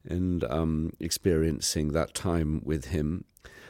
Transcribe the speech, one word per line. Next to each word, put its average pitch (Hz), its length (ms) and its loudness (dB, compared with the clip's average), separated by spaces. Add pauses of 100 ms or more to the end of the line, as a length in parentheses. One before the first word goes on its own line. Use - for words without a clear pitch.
and, 90 400 0
um, 80 540 0
experiencing 80 960 2
that 78 220 0
time 82 500 0
with 71 220 -2
him. 78 380 -2 (460)